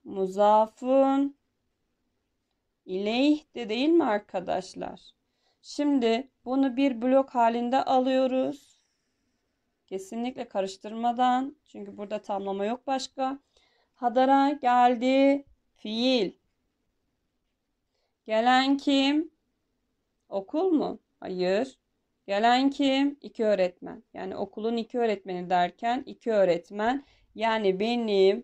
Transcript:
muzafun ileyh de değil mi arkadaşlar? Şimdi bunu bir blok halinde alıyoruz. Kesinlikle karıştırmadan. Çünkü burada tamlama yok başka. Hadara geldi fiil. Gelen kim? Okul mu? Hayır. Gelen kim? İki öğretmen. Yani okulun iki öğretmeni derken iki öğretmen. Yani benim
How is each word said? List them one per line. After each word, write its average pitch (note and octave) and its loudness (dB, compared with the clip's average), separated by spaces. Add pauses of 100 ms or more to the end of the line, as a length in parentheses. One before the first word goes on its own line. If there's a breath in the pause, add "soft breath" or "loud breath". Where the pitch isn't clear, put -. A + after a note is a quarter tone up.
muzafun A3 2 (1500)
ileyh A#3 0
de A#3+ -8
değil B3+ 0
mi E4 4
arkadaşlar? F#3+ -6 (600)
Şimdi C4 -2 (140)
bunu C4 0
bir C4+ 0
blok C4+ 2
halinde A#3+ 0
alıyoruz. C4 -2 (1040)
Kesinlikle A#3 -8
karıştırmadan. A#3 -4 (100)
Çünkü G3+ -18
burada G#3 -10
tamlama G3 -6
yok A#3 -6
başka. C4+ -6 (560)
Hadara C4 2
geldi C4 2 (300)
fiil. A#3 0 (1900)
Gelen B3+ 2
kim? C#4 0 (1000)
Okul D4+ -4
mu? G#3+ -2 (200)
Hayır. F#3+ -4 (480)
Gelen A#3+ 2
kim? C#4 0
İki A3 -6
öğretmen. F3+ -2 (100)
Yani F#3 -12
okulun A3 -6
iki A#3 -6
öğretmeni F#3+ -4
derken F#3+ -2
iki - -8
öğretmen. G3+ 0 (300 soft breath)
Yani G#3+ 0
benim G#3+ 2